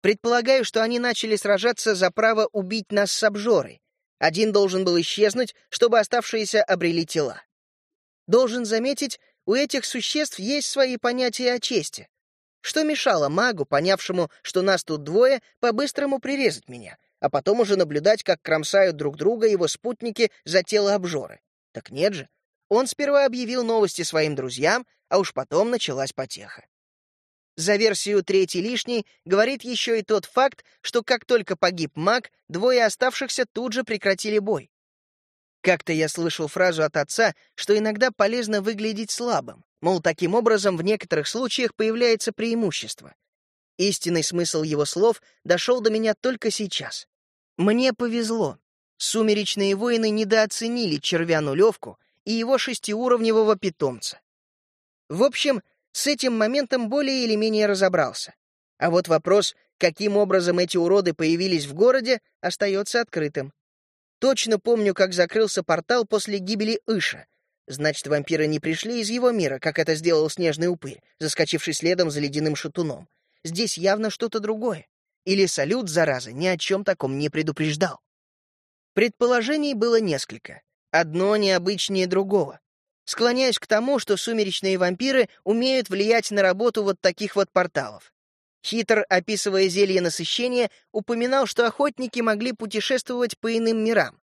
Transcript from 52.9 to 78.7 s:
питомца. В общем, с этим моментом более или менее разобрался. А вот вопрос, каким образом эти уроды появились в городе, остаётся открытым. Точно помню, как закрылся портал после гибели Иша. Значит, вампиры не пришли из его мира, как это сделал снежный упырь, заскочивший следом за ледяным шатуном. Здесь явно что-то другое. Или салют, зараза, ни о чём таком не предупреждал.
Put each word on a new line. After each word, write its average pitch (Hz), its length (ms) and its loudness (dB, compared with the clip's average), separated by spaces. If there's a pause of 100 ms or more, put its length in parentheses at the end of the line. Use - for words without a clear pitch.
питомца. 147 640 -4 (880)
В 165 120 -2
общем, 269 400 2 (300)
с - 160 -4
этим 262 280 0
моментом 240 540 0
более 269 340 0
или 220 120 0
менее 214 320 0
разобрался. 185 680 0 (460)
А 170 100 0
вот 175 180 2
вопрос, 175 480 2 (220)
каким 202 400 0
образом 185 400 2
эти 180 200 0
уроды 175 360 2
появились 165 540 0
в 139 80 -12
городе, 240 440 4 (200)
остаётся 202 600 -2
открытым. 151 540 -4 (640)
Точно 226 400 2
помню, 208 380 2
как 190 180 2
закрылся 190 480 0
портал 214 440 0
после 202 340 -2
гибели 214 480 -2
Иша. - 400 -2 (400)
Значит, 147 400 -4
вампиры 151 400 0
не 151 120 0
пришли 208 420 -4
из 208 100 -4
его 247 180 2
мира, 156 300 0
как 160 180 -2
это 160 160 2
сделал 156 380 2
снежный 165 360 -2
упырь, 139 360 -6 (160)
заскочивший 156 560 -2
следом 175 340 0
за 147 120 -4
ледяным 147 340 -2
шатуном. 165 520 -6 (360)
Здесь 175 340 -4
явно 202 320 0
что-то 233 300 -6
другое. 214 480 -4 (360)
Или 196 220 2
салют, 180 420 -2
зараза, 143 440 0
ни 147 160 -4
о 180 100 0
чём 196 260 -2
таком 139 360 -2
не 147 100 0
предупреждал. 156 720 -2 (960)